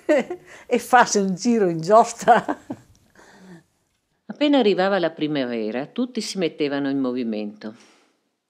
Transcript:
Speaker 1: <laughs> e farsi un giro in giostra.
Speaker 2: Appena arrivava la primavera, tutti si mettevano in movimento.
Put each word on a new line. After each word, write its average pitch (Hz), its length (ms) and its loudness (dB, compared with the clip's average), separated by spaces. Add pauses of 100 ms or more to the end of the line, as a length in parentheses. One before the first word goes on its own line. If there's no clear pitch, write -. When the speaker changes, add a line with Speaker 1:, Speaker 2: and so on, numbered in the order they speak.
Speaker 1:
<laughs> 302 340 0 (260)
e 247 120 0
farsi 233 400 4
un 190 160 0
giro 226 340 0
in 165 120 -2
giostra. 214 600 4 (1800)
Speaker 2:
Appena 285 320 0
arrivava 196 420 2
la 165 100 -2
primavera, 127 760 -4
tutti 247 340 -8
si 202 180 -10
mettevano 143 500 -4
in 139 120 -2
movimento. 110 720 -6 (760)